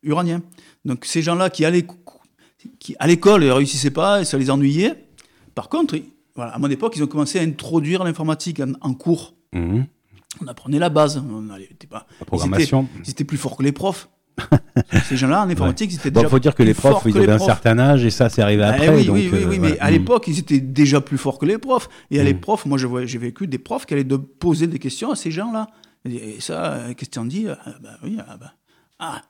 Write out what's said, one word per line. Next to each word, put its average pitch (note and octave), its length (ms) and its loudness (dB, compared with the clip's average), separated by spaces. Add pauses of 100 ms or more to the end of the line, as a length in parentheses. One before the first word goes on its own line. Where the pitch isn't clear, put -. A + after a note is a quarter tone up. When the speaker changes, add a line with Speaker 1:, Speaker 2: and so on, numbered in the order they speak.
Speaker 1:
uranien. E3+ 400 -2 (420)
Donc B2+ 200 -6
ces - 180 -4
gens-là E3+ 260 0
qui, F3 160 -2
à D#3 60 2
l'éc-, F3 160 2 (920)
qui, - 180 -14
à - 80 -2
l'école, F3 380 6
ne C3+ 60 4
réussissaient C#3 420 0
pas, G3 300 0
et - 20 -2
ça - 120 -4
les C3+ 140 0
ennuyait. C#3+ 540 0 (500)
Par - 140 -10
contre, D#4 260 -2
ils, G#2+ 100 -8 (300)
voilà, A#2 220 -10
à - 20 -10
mon C#3+ 100 -4
époque, D3+ 280 -4
ils D3+ 80 -2
ont C#3 40 -4
commencé D3 300 -4
à F3 40 -2
introduire E3 600 -2
l'informatique D#3 560 -6
en, C3+ 220 -4
en C3 140 -4
cours. - 400 -4 (180)
Speaker 2:
Mhm. F#2 340 -2 (560)
Speaker 1:
On D#3 60 -12
apprenait C3 320 -6
la F3 80 0
base. D3+ 300 2
On A2 240 -10 (140)
n'était - 300 -20
pas, - 200 -18 (120)
Speaker 2:
La - 80 -14
programmation. G2 680 0
Speaker 1:
ils - 20 -16
étaient, - 80 -16
ils - 60 -10
étaient D3+ 120 -6
plus C#3+ 140 -6
forts C3 180 -8
que C3+ 60 -4
les C#3+ 100 0
profs. F3+ 360 -6 (300)
Speaker 2:
<laughs> - 100 -10 (600)
Speaker 1:
Ces C3+ 80 -2
gens-là, C#3 280 2
en F#3 60 -2
informatique, F2+ 400 -2
Speaker 2:
Ouais. F3 60 -8
Speaker 1:
ils - 20 -8
étaient C#3+ 140 -4
Speaker 2:
Bon, - 80 4
Speaker 1:
déjà A#2 100 4
Speaker 2:
faut C3 80 6
dire C3+ 140 2
que - 100 4
Speaker 1:
plus A2+ 40 8
Speaker 2:
les A2 80 6
profs, - 180 4
Speaker 1:
forts G2 140 2
Speaker 2:
ils A2+ 60 2
Speaker 1:
que G2+ 60 4
Speaker 2:
avaient G2+ 80 6
Speaker 1:
les G#2 60 6
Speaker 2:
un G#2+ 60 6
Speaker 1:
profs. F#3+ 100 2
Speaker 2:
certain A2+ 320 4
âge C3+ 240 4
et A#2 60 4
ça, A#2 180 2
c'est A2+ 120 -2
arrivé G#2 240 4
Speaker 1:
Eh G#2 60 4
Speaker 2:
après, C#3 240 4
Speaker 1:
oui, C#3 120 8
Speaker 2:
donc, G2 100 4
Speaker 1:
oui, G2 160 2
oui, F#2+ 100 2
Speaker 2:
euh, F2 60 0
Speaker 1:
oui, F2 100 0
Speaker 2:
voilà. - 160 2
Speaker 1:
mais - 60 -6
à G2 100 0
Speaker 2:
Mm. - 40 6
Speaker 1:
l'époque, A#3 340 2
ils D#3 100 -2
étaient C#3+ 220 2
déjà C3+ 400 4
plus C#3 180 -4
forts C3+ 220 -4
que - 60 -4
les G#3 120 0
profs. B3+ 300 -2 (240)
Et C#3 80 2
à - 20 4
Speaker 2:
Mm. C#3 40 4
Speaker 1:
les C#3 80 4
profs, F#3 300 -4
moi, C#3 140 -2
je C3 80 -2
vois, B2 180 -4
j'ai A#2+ 140 -8
vécu B2 300 -8
des C3 100 -6
profs B3 260 -8
qui - 100 -6
allaient C#3 100 0
de C3+ 120 -2
poser D3+ 520 -2
des D#3 100 -6
questions G#3+ 320 -8
à A#3+ 60 -4
ces - 160 -8
gens-là. D#3 340 -6 (420)
Et, A2 280 -12
et A2+ 40 -16
ça, E3 340 -8
euh, A#2+ 200 -10
Christian A#2+ 300 -12
dit, F#3+ 240 -6
euh, E3 80 -10 (260)
bah G#2+ 220 -20
oui, G#3+ 160 -8
ah, - 160 -20
bah, B2 160 -20 (480)
ah. E3 300 -14